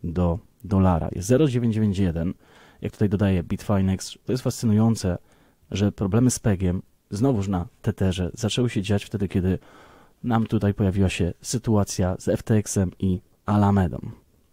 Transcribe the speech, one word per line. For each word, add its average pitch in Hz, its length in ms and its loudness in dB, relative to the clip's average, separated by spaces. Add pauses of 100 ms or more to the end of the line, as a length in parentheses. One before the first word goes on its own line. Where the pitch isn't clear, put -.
do 85 360 0 (240)
dolara. 92 480 2
Jest 90 160 -8
zero 131 200 4
dziewięć 120 260 0
dziewięć 104 240 2
jeden, 87 360 -2 (480)
jak - 100 -6
tutaj 107 180 0
dodaje 95 340 2
Bitfinex. 95 800 -2
To 139 80 -2
jest 127 100 -4
fascynujące, 110 720 0 (540)
że 98 200 0
problemy 113 400 2
z - 80 -6
pegiem 92 420 0 (280)
znowuż 101 380 0
na 92 200 -2 (140)
Tetherze 92 520 -2
zaczęły 123 360 -2
się 113 120 -2
dziać 101 220 -2
wtedy, 101 240 -4
kiedy 92 320 0 (640)
nam 113 220 0
tutaj 101 280 0
pojawiła 95 360 2
się 87 320 -2
sytuacja 101 800 0
z - 80 -6
F - 160 0
T 113 120 0
X-em 98 440 0
i 92 220 0 (240)
Alamedą. 101 540 2 (540)